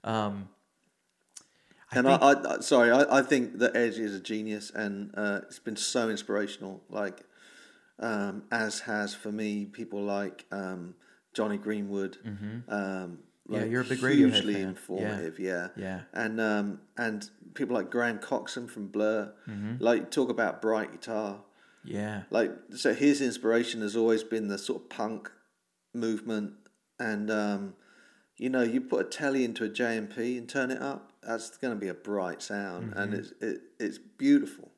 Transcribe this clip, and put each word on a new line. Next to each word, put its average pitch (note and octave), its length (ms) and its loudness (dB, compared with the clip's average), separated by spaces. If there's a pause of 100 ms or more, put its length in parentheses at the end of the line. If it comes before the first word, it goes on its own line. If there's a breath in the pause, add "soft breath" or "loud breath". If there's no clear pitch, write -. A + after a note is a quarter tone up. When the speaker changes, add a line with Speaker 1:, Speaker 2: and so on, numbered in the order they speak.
Speaker 1:
Um, G#2 480 -2 (1400 soft breath)
I B2+ 60 2
Speaker 2:
And B2+ 80 6
Speaker 1:
think C3+ 160 8
Speaker 2:
I, C#3 100 10
I, - 240 2
I, - 40 -4
sorry, A#2+ 300 8
I, C#3 300 8
I - 20 4
think B2+ 380 2
that A#2+ 160 4
Edge A#2 220 2
is G#2+ 160 -4
a F#2+ 60 -8
genius, G#2+ 540 -6
and, G2+ 420 -4
uh, G2+ 280 0
it's - 140 -18
been A2+ 180 -6
so A#2 340 0
inspirational. G2+ 800 -4
Like, G2+ 320 -6 (760 loud breath)
um, G#2 520 -4
as A2 300 0
has G#2 340 -4
for - 180 -8
me G#2 320 -4
people G2+ 380 -8
like, G2+ 500 -4
um, F#2 420 -8 (380 soft breath)
Jonny G#2 240 0
Greenwood. G2+ 680 -4
Speaker 1:
Mm-hmm. G#2+ 460 -10
Speaker 2:
Um, F#2+ 480 -4 (300)
Speaker 1:
Yeah, G#2+ 120 -2
Speaker 2:
like, A2+ 100 -2
Speaker 1:
you're B2 120 2
a - 20 0
big B2+ 160 -2
Radiohead C3 140 4
Speaker 2:
hugely G#2 400 6
Speaker 1:
fan. F#2+ 140 -2
Speaker 2:
informative, F#2+ 680 -4
Speaker 1:
Yeah. F2+ 380 -2
Speaker 2:
yeah. G2 80 -8
Speaker 1:
Yeah. F#2+ 160 -6 (120)
Speaker 2:
And, A2 280 -2
um, G#2 400 0 (180)
and G#2+ 300 -4 (260)
people B2 200 -2
like F#2+ 160 -2
Graham A#2 280 0
Coxon A#2+ 500 -4
from G2+ 200 -10
Blur. G#2 440 0 (160)
Speaker 1:
Mm-hmm. G#2+ 340 -6
Speaker 2:
Like, A#2 280 4
talk C3 180 2
about A2+ 320 0
bright A2 320 0
guitar. G#2+ 480 -6 (420 soft breath)
Speaker 1:
Yeah. G#2 480 -6
Speaker 2:
Like, A2+ 220 2 (240)
so - 180 2
his C#3 260 4
inspiration A#2+ 640 2
has G#2 140 -2
always A2+ 260 4
been A2 260 -2
the G2 100 -2
sort - 240 -4
of - 80 -20
punk A2 400 -6 (600)
movement, A2 600 -2 (460)
and, G#2+ 320 -2
um, G2+ 440 0 (640 soft breath)
you B2 140 -4
know, C3 120 2
you A#2+ 180 2
put G2+ 260 0
a - 20 -10
telly C3+ 360 0
into A#2 180 -4
a G#2+ 60 -2
J A#2 280 -2
M G#2+ 120 -4
P A#2+ 300 -4
and A#2 100 -12
turn C3 240 -2
it - 100 -6
up, - 300 -8 (100)
that's A2+ 360 -6
gonna B2 180 -2
be G2 120 -4
a F2 60 -4
bright F#2+ 480 -4
sound, G2+ 540 -6
and G2+ 160 -2
Speaker 1:
Mm-hmm. G2 80 -2
Speaker 2:
it's, - 200 -14
it, A2 200 -4 (180)
it's G#2+ 200 -4
beautiful. - 800 2